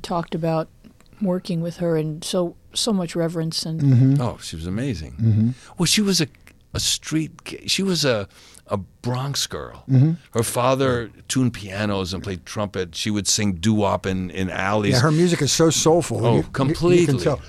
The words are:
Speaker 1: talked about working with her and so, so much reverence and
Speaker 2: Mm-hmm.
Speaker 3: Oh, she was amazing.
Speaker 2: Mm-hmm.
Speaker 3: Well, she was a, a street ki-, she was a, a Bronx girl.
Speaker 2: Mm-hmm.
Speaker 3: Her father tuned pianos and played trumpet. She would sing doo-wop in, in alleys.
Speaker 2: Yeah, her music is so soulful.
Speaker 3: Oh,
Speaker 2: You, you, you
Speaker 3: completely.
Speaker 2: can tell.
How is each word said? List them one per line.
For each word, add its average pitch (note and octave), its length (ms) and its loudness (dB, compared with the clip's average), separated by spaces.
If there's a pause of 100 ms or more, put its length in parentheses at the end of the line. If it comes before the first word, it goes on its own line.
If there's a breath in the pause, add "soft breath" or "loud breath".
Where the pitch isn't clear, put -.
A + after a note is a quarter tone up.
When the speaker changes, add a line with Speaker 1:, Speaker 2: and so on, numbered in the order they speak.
Speaker 1:
talked E3+ 340 -4
about E3 320 -2 (540)
working F3+ 400 -2
with E3+ 160 -6
her E3+ 180 0
and D#3 280 -4
so, F3 320 -2 (180)
so - 180 -2
much F#3 240 -2
reverence E3 500 -2
and D#3+ 160 -6
Speaker 2:
Mm-hmm. C3+ 400 6
Speaker 3:
Oh, G#2+ 200 -4
she - 160 -12
was D#2+ 100 -8
amazing. F#2 460 -6
Speaker 2:
Mm-hmm. A2 360 2 (280 loud breath)
Speaker 3:
Well, F3 80 0
she - 160 2
was G3 180 2
a, D#3 80 0 (460)
a - 60 -4
street - 680 -4
ki-, - 220 -12
she - 160 -2
was F3+ 200 0
a, A2 240 0 (400 loud breath)
a G#2 100 -2
Bronx B2 680 -6
girl. B1 420 -12
Speaker 2:
Mm-hmm. C3+ 220 6 (200 loud breath)
Speaker 3:
Her A#2 120 0
father B2+ 680 0 (180)
tuned B2+ 240 2
pianos F#2+ 600 -4
and F2+ 80 -8
played F#2+ 240 -8
trumpet. F#2+ 500 -6
She - 160 -4
would G#2 160 -2
sing G#2 260 0
doo-wop G2 520 2
in, F#2 260 -2
in F#2 180 -4
alleys. G2+ 460 0
Speaker 2:
Yeah, B2 60 4
her D#3 100 4
music E3+ 300 2
is C3+ 120 0
so E3 160 4
soulful. D3+ 560 2
Speaker 3:
Oh, A2+ 60 4
Speaker 2:
You, A2 80 6
you, - 40 2
you - 80 -12
Speaker 3:
completely. E3+ 540 4
Speaker 2:
can C#3 140 2
tell. D3+ 280 0